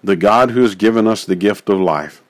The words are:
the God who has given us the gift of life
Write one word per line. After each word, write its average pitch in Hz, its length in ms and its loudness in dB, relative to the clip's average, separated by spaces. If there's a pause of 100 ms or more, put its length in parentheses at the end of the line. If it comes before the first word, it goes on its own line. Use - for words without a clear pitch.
the 98 120 0
God 110 360 2
who 120 100 0
has 107 140 0
given 110 320 0
us 110 180 -2
the 92 100 -2
gift 101 320 -4
of 98 120 0
life 78 500 -4